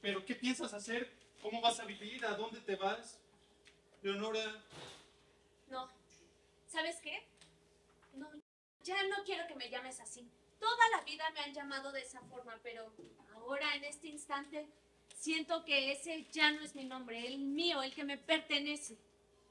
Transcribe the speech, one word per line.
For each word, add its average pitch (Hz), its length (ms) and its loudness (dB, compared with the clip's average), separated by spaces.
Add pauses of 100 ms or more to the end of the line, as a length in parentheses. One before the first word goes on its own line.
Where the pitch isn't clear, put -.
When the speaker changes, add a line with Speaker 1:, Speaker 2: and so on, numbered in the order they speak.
Speaker 1:
¿Pero 196 240 0
qué 240 120 -4
piensas 247 360 0
hacer? 226 380 -4 (320)
¿Cómo 220 180 -2
vas 233 200 6
a 226 40 -6
vivir? 214 400 -6
¿A 208 120 2
dónde 226 240 -4
te 196 160 0
vas? 190 420 0 (840)
Leonora. 214 600 0 (1040)
Speaker 2:
No. 262 220 -6 (760)
¿Sabes 330 320 0
qué? 311 260 -8 (880)
No, 302 160 -10 (540)
ya 381 240 2
no 392 160 0
quiero 349 240 -2
que 302 80 -8
me 240 140 -8
llames 262 280 -6
así. - 320 -14 (300)
Toda 466 300 8
la 440 100 4
vida 311 300 -2
me 311 100 -4
han 285 120 -2
llamado 277 380 -4
de 269 120 -2
esa 254 180 -12
forma, 247 420 -12
pero 226 300 -10 (420)
ahora, 277 400 0
en 277 80 -4
este 294 240 -10
instante, 294 600 -6 (480)
siento 320 480 0
que 277 260 4
ese 320 400 -4
ya 302 220 8
no 302 80 0
es 294 160 -10
mi 269 80 -8
nombre, 240 420 -6
el 269 120 -4
mío, 285 440 2
el 262 100 -2
que 294 120 -6
me 277 140 -2
pertenece. 294 800 2 (540)